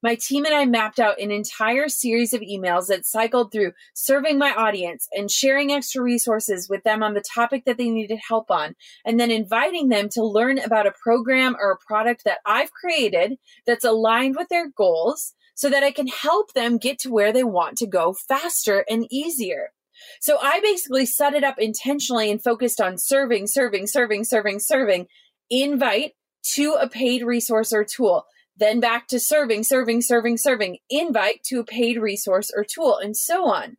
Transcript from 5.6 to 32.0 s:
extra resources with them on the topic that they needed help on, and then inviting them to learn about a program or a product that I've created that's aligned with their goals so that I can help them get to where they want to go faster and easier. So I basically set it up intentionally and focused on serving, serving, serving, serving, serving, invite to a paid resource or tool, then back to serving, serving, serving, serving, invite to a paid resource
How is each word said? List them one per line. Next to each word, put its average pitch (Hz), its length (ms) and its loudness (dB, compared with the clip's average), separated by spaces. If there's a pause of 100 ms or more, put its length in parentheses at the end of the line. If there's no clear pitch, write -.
extra 262 300 -4
resources 220 680 -2
with 196 160 -4
them 220 180 2
on 208 120 0
the 202 100 -2 (100)
topic 240 300 -2
that 240 140 0
they 240 120 0
needed 220 380 -2
help 226 240 -2
on, 160 240 -2 (300)
and 233 120 0
then 233 140 2
inviting 240 560 0
them 208 220 2
to 233 120 -2
learn 226 380 2
about 214 260 0
a 202 160 2
program 247 560 2
or 202 140 0
a 185 60 0 (100)
product 220 380 -2
that 196 200 0
I've 240 280 0
created 240 640 0 (280)
that's 240 200 0
aligned 226 500 2
with 349 140 -6
their 339 200 -2
goals 180 640 0 (220)
so 285 140 0
that 277 120 4
I 277 100 2
can 277 160 -4
help 349 440 0
them 240 260 0
get 254 220 -2
to 254 100 -8
where 214 220 4
they 254 140 2
want 175 320 0
to 226 100 -4
go 180 260 2 (140)
faster 269 640 0
and 226 200 -2
easier. 262 600 -6 (500)
So - 220 2
I 294 180 2
basically 349 460 0
set 285 280 2
it 285 120 2
up 269 120 0
intentionally 226 720 -2
and 208 140 -2
focused 233 380 0
on 185 160 -2
serving, 240 500 0
serving, 208 400 0
serving, 220 380 0
serving, 208 340 0
serving, 208 480 0 (420)
invite 262 680 0 (280)
to 294 300 0
a 262 160 0
paid 240 320 0
resource 233 500 0
or 214 120 2
tool, 208 420 0 (320)
then 214 220 2
back 233 280 0
to 247 120 -2
serving, 240 420 2
serving, 233 400 2
serving, 233 360 2
serving, 214 420 0 (100)
invite 233 540 0
to 254 160 -4
a 233 40 -4
paid 233 360 -2
resource 202 580 -2